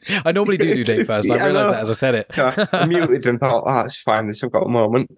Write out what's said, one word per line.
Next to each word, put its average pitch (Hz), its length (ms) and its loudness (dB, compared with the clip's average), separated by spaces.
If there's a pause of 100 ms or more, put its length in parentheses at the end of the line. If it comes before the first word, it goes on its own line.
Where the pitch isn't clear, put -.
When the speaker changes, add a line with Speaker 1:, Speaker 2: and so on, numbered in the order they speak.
Speaker 1:
<laughs> - 200 -4
I 165 60 0
normally 202 260 0
do 156 160 2
do 127 100 -2
Dave 113 220 0
first. 104 240 0
I - 60 2
Speaker 2:
<laughs> - 0 -
Yeah, - 80 0
I - 20 0
Speaker 1:
realised - 220 2
Speaker 2:
know. 190 40 0
Speaker 1:
that 110 100 -2
as 110 80 -4
I - 40 0
said 131 220 0
it. - 180 -6
Speaker 2:
So 127 180 2 (200)
I 175 140 0
Speaker 1:
<laughs> - 20 0
Speaker 2:
muted 165 360 0
and 120 140 0
thought, 123 260 0
"Oh, 131 100 0
that's 120 220 -2
fine. 110 300 0
This, 104 160 -8
I've 123 100 -6
got - 140 4
a - 20 0
moment." 117 500 2